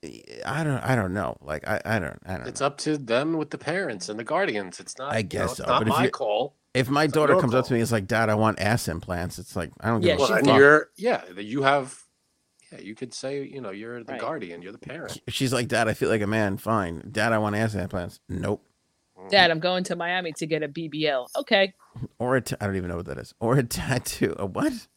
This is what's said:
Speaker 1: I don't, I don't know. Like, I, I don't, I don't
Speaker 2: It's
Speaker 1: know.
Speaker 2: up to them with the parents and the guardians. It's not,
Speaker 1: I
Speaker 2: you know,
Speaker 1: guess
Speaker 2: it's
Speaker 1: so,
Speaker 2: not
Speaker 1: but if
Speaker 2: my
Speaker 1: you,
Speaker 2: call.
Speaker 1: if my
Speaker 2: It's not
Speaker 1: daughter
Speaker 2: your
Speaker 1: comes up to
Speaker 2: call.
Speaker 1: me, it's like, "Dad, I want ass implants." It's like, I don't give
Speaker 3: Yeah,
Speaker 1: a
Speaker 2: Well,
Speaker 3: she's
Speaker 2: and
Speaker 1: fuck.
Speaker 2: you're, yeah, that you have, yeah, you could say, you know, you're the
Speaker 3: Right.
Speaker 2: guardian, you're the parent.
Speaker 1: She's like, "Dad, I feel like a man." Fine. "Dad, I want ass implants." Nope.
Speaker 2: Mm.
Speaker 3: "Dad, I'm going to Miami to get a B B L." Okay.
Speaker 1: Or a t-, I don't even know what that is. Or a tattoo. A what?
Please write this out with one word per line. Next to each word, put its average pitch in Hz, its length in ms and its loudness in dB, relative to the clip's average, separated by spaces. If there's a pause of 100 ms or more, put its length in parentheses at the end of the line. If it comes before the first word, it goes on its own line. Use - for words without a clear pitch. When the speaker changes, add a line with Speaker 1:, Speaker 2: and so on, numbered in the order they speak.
Speaker 1:
I 67 600 -8
don't, 147 140 0
I 131 180 0
don't 95 180 0
know. 90 280 -4
Like, 73 260 -8
I, 104 160 -2
I 107 160 0
don't, 69 260 -8
I 92 120 -6
don't 65 100 -10
Speaker 2:
It's - 140 -8
Speaker 1:
know. 135 60 0
Speaker 2:
up 143 120 -4
to 156 180 -2
them 135 360 0
with 151 160 -4
the - 80 -10
parents 147 520 -6
and 107 100 -8
the 120 40 -8
guardians. 113 560 -2
It's - 180 -16
not, 139 160 -8
Speaker 1:
I 110 40 0
Speaker 2:
you 113 60 0
know, 123 60 -6
Speaker 1:
guess - 220 -2
Speaker 2:
it's - 60 -8
Speaker 1:
so, - 80 -8
Speaker 2:
not 123 140 4
Speaker 1:
but 110 80 0
if 113 100 2
Speaker 2:
my 196 80 4
Speaker 1:
you, - 60 4
Speaker 2:
call. 117 440 -2 (180)
Speaker 1:
if 123 160 2
my 143 160 2
Speaker 2:
It's 143 100 0
not 156 60 4
Speaker 1:
daughter 151 120 6
Speaker 2:
your 185 80 6
Speaker 1:
comes 120 140 2
up 127 100 4
to - 40 -14
Speaker 2:
call. 131 80 2
Speaker 1:
me, 113 40 4
it's 117 100 0
like, 104 160 0
"Dad, 113 220 2
I 107 60 4
want 110 240 4
ass 104 280 2
implants." 87 520 -4
It's - 160 -12
like, 85 160 -6 (100)
I - 80 -2
don't 113 120 2
give 175 80 4
Speaker 3:
Yeah, 151 60 4
Speaker 1:
a - 40 -2
Speaker 2:
Well, 135 80 4
Speaker 3:
she's 110 100 2
Speaker 2:
and 127 100 4
Speaker 1:
fuck. 135 100 8
Speaker 2:
you're, 147 400 10
yeah, 208 340 -2
that 98 140 -10
you 127 180 -2
have, 139 400 2 (680)
yeah, - 80 -20
you 101 140 -14
could 120 200 -12
say, 139 300 -8
you 139 160 -12
know, 113 120 -10
you're 113 320 -12
the 123 100 -12
Speaker 3:
Right. 120 80 -8
Speaker 2:
guardian, 90 400 -8
you're 92 100 -14
the - 60 -18
parent. 143 420 -12 (100)
Speaker 1:
She's 127 220 0
like, 123 160 0
"Dad, 113 200 2
I 107 80 2
feel 104 140 0
like 107 120 2
a 101 60 -2
man." 104 300 0
Fine. 95 540 -2
"Dad, 110 220 0
I 110 60 2
want 104 160 0
ass 107 180 0
implants." 92 460 -6 (100)
Nope. 95 340 -4 (560)
Speaker 2:
Mm. 135 120 -16
Speaker 3:
"Dad, 185 200 8
I'm 160 80 0
going 180 260 0
to 180 100 -4
Miami 175 380 -4
to 165 120 -6
get 156 160 -2
a 151 60 -4
B 160 200 -8
B 151 200 -2
L." 131 280 0
Okay. 196 380 2 (460)
Speaker 1:
Or 123 160 2
a 127 60 4
t-, - 200 -6
I 107 60 0
don't 98 80 0
even 90 140 -2
know 87 80 -4
what 87 100 -8
that 69 100 -8
is. - 220 -14
Or 113 180 4
a 139 60 6
tattoo. 117 720 -2
A 98 80 -4
what? 240 520 -4